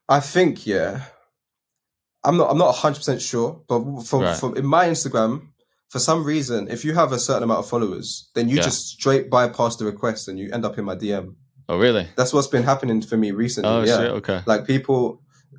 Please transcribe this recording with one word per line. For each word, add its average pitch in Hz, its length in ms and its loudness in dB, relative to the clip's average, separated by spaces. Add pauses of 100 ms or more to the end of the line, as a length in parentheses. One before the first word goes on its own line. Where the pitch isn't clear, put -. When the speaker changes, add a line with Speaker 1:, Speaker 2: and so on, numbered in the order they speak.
Speaker 1:
I 139 120 4
think, 165 480 0
yeah. 98 340 -2 (1200)
I'm 165 140 2
not, 143 140 4
I'm 143 80 2
not 175 100 6
a - 80 2
hundred 143 200 0
percent 131 240 -2
sure, 120 460 -4
but 120 120 0
w-, 135 240 -8
from, 135 180 0
Speaker 2:
Right. 87 160 0
Speaker 1:
from, 127 180 -4
in 139 120 -4
my 165 180 4
Instagram, 127 640 -2 (420)
for - 80 -8
some 160 260 2
reason, 131 460 -2
if 117 160 -8
you 156 80 -2
have 160 180 2
a 127 80 -2
certain 123 240 0
amount 113 180 0
of - 80 -10
followers, 107 640 -6
then 120 120 2
you 131 100 2
Speaker 2:
Yeah. 165 40 4
Speaker 1:
just - 280 -2
straight 135 420 0
bypass 120 460 2
the 110 80 -4
request 107 420 -4
and 95 100 -10
you 98 160 -10
end 113 120 -4
up 104 120 -6
in 107 80 -6
my 95 100 -6
D 104 160 -4
M. 95 240 -6 (320)
Speaker 2:
Oh, 85 100 -2
really? 107 380 4
Speaker 1:
That's 127 180 0
what's 139 140 2
been 127 160 0
happening 127 380 0
for 113 160 -4
me 107 140 2
recently, 107 400 -2
Speaker 2:
Oh, 113 120 2
Speaker 1:
yeah. 117 140 4
Speaker 2:
shit, 117 140 0
okay. 101 340 -4
Speaker 1:
Like, 110 220 2
people, 131 540 0 (380)